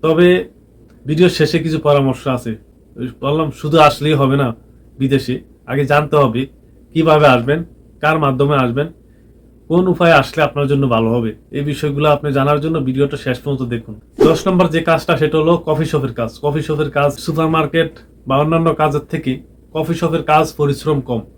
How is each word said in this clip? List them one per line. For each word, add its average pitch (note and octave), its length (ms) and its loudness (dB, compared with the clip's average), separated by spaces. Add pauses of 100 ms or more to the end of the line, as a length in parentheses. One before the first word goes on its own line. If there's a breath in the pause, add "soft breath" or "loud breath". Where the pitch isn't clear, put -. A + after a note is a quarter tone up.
তবে D#3+ 240 4 (760)
ভিডিও D#3 240 4
শেষে D#3+ 300 0
কিছু D#3+ 200 -4
পরামর্শ C#3 480 0
আছে। A#2+ 240 -4 (440)
ওই B2 120 -8 (140)
বললাম, D3+ 300 -2
শুধু D3+ 280 -2
আসলেই D3+ 420 4
হবে C3+ 160 2
না C#3 100 0 (520)
বিদেশে, C3 360 0 (300)
আগে C#3 200 -4
জানতে D3 300 2
হবে B2+ 260 2 (520)
কিভাবে D#3 340 4
আসবেন, C3 320 2 (420)
কার D#3 180 0
মাধ্যমে C#3 360 0
আসবেন, C3 320 -2 (840 soft breath)
কোন F3 180 2
উপায়ে E3+ 260 4
আসলে C#3+ 300 2
আপনার C#3+ 240 -2
জন্য C#3 200 0
ভালো A2+ 220 2
হবে। A2+ 220 0 (200)
এই C#3+ 120 -6
বিষয়গুলো D3 460 -2
আপনি D3 220 0
জানার C#3+ 300 2
জন্য D#3+ 180 -2
ভিডিওটা C3+ 380 -2
শেষ B2 220 -4
পর্যন্ত C3+ 300 -4
দেখুন। A2+ 260 -8 (240)
দশ D#3+ 280 4
নম্বর F3+ 220 2
যে D#3+ 120 -2
কাজটা, E3 360 0
সেটা D3+ 200 0
হলো D#3+ 200 2
কফি D#3 280 -2
শপের C3+ 280 -4
কাজ। A#2 180 -6 (100)
কফি D3 200 -2
শপের D3 300 -4
কাজ C#3+ 280 2
সুপারমার্কেট D#3+ 720 -2 (360)
বা C3 100 0
অন্যান্য E3 360 2
কাজের D3 380 -2
থেকে C#3 200 -4 (420)
কফি E3 220 -4
শপের D#3+ 280 -2
কাজ D#3 220 2 (120)
পরিশ্রম C#3+ 440 -2
কম। A#2+ 200 -6 (160)